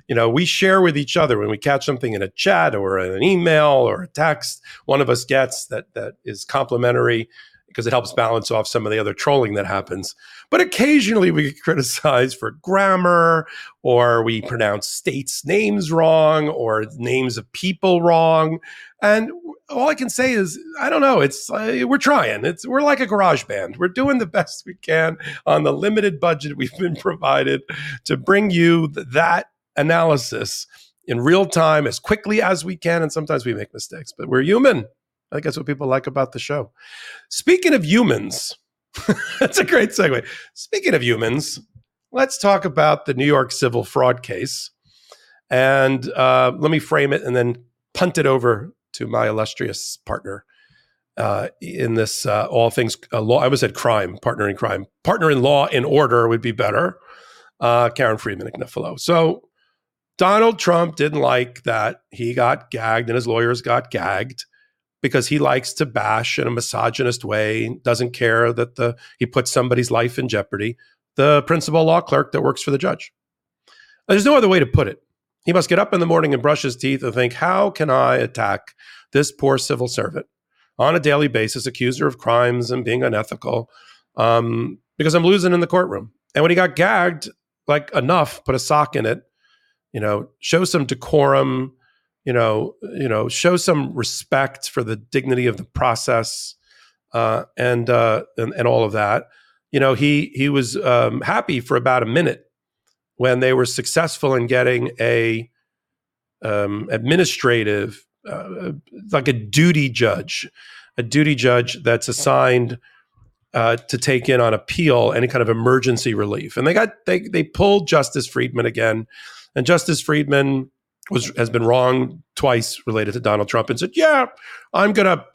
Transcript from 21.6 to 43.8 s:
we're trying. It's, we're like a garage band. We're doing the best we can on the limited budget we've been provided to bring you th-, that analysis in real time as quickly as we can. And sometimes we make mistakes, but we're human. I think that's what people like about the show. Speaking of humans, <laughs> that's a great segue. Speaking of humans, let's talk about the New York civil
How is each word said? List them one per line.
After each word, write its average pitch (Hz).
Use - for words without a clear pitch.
we're 262
trying. 143
It's, 170
we're 262
like 285
a 254
garage 185
band. 98
We're 180
doing 262
the 220
best -
we 185
can 160
on 151
the 139
limited 196
budget 151
we've 127
been 175
provided 139
to -
bring 196
you 170
th-, 143
that 165
analysis 147
in 120
real 180
time 156
as -
quickly 214
as 180
we 185
can. 170
And 151
sometimes 147
we 117
make 104
mistakes, -
but -
we're 127
human. 190
I -
think 151
that's 151
what 123
people 143
like 131
about 135
the 123
show. 147
Speaking 359
of 185
humans, 147
<laughs> -
that's -
a -
great 220
segue. 139
Speaking 370
of 131
humans, 117
let's 269
talk 196
about 151
the 143
New 131
York 135
civil 120